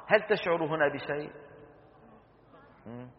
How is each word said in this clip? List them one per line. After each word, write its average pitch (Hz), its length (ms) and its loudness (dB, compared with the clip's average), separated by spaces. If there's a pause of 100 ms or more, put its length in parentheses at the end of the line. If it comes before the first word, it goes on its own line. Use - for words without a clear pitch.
هل 208 160 6
تشعر 170 420 0
هنا 151 240 2
بشيء؟ 143 440 -4 (1500)
مم. 120 320 -14